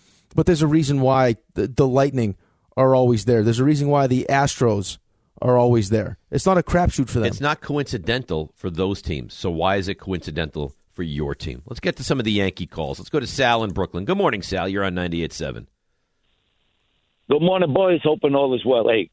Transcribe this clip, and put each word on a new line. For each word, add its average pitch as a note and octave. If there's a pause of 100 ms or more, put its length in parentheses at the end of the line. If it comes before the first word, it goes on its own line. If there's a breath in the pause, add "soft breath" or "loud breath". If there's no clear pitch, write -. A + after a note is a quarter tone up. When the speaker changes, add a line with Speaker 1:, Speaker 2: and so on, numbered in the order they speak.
(360 soft breath)
Speaker 1:
But D#3
there's D#3+
a D#3
reason C#3+
why C3 (160)
the, G#2
the C3
Lightning B2+ (400)
are C3
always B2
there. A2+
There's A2+
a C3
reason D3
why C#3+
the B2+
Astros B2+ (440)
are B2
always A#2+
there. G#2+ (120)
It's C#3
not F#3+
a E3+
crapshoot F3
for B2
them. G#2+
Speaker 2:
It's G#2
not D3
coincidental A#2
for F#2+
those F#2+
teams. B1+
So F#2+
why F2+
is F#2+
it F#2+
coincidental D#2+ (200)
for F#2
your D2
team? -
Let's -
get F3+
to B2+
some C#3+
of A#2
the A2
Yankee F#2+
calls. C#2+
Let's -
go D3+
to A#2+
Sal A#2+
in G2
Brooklyn. F#2
Good F#3
morning, C#3+
Sal. F2+
You're G2
on F#2
ninety-eight E2+
seven. A#1+ (1600)
Speaker 3:
Good D3
morning, F3+
boys. F#3
Hoping D3+
all C#3
is G2
well. A#2
Hey, A2